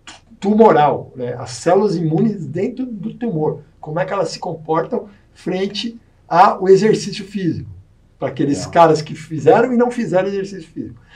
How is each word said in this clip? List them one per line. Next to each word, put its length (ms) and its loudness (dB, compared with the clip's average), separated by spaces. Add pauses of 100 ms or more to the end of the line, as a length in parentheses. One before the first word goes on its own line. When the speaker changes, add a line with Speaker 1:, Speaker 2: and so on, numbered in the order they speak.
(380)
Speaker 1:
tumoral, 760 4
né? 200 -8
As 180 -12
células 420 2
imunes 500 0
dentro 400 -6
do 300 -10
tumor. 460 -4 (200)
Como 200 -6
é 40 -2
que 80 -8
elas 180 -4
se 100 -14
comportam 680 -6 (240)
frente 640 -6 (320)
ao 400 4
exercício 560 2
físico? 460 -6 (480)
Para 100 -4
aqueles 300 -2
Speaker 2:
Legal. 140 -10
Speaker 1:
caras 300 6
que 120 -12
fizeram 580 2
e 40 0
não 120 2
fizeram 380 -2
exercício 420 -8
físico. 320 -14 (160)